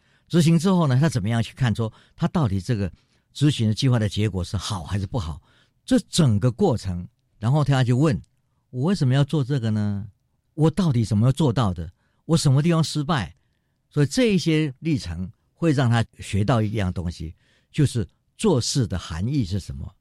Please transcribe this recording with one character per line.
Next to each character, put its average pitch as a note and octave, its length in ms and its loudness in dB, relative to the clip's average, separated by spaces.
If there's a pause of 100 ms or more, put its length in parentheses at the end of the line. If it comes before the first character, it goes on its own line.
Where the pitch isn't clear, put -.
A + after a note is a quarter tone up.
(280)
执 E3+ 140 2
行 E3 160 4
之 E3 120 2
后 F3 180 4
呢， B2+ 120 2
他 D#3+ 80 2
怎 B2 140 -2
么 G2+ 80 -4
样 A#2 140 0
去 - 100 -8
看 A#2+ 220 0
说 A2+ 180 -6 (220)
他 - 140 -4
到 C#3 180 0
底 G2 120 -2
这 A#2 160 -4
个 G2 160 -4 (400)
执 D3 200 2
行 A2+ 160 0
的 G#2+ 80 0
计 C3+ 120 0
划 A#2+ 120 2
的 G#2 100 0
结 G#2 180 -2
果 F#2 160 -4
是 - 140 -6
好 F2+ 260 -6
还 D2+ 140 -6
是 F#2+ 80 -4
不 B2 140 -6
好， D#2+ 200 -8 (460)
这 B3+ 140 2 (100)
整 A#2 300 2
个 A#2+ 120 2
过 E3+ 240 0
程， F2 320 -6 (300)
然 A2 140 -2
后 D3 120 2
他 C#3 100 2
要 C3 100 2
去 A#2+ 100 2
问： C#3 260 2 (520)
我 B2+ 140 -4
为 G3 100 0
什 C#3 120 0
么 B2 60 2
要 C#3 100 4
做 C#3+ 200 -2
这 C3+ 160 -2
个 A2+ 100 -2
呢？ G#2 380 -2 (480)
我 D#3+ 140 4
到 D#3+ 240 0
底 A#2+ 100 2
怎 G#2+ 140 0
么 A#2+ 140 4
做 C#3 200 2
到 G2+ 220 0
的？ E2 160 -8 (360)
我 D#3+ 120 2
什 D3 140 4
么 C3+ 100 4
地 E3+ 100 2
方 D#3+ 120 2
失 D3 200 -4
败？ C3+ 320 -4 (540)
所 D3 140 0
以 - 20 4
这 A3+ 300 2
一 - 20 4
些 D#3 400 0
历 D3+ 220 -2
程 E2+ 280 -8 (240)
会 E3 200 0
让 C3 180 2
他 A#2 160 2 (140)
学 G2+ 240 -2
到 A2+ 180 2
一 G#2 120 -2
样 F#2+ 200 -2
东 F2 160 -6
西， D#2+ 240 -10 (380)
就 C#3+ 160 2
是 G#2+ 200 -2 (300)
做 E3 240 2
事 C3 240 -2
的 F#2+ 100 -6
含 E2+ 320 -6
义 C#3 160 -2
是 F#2+ 160 -4
什 - 160 -12
么， C#2+ 260 -12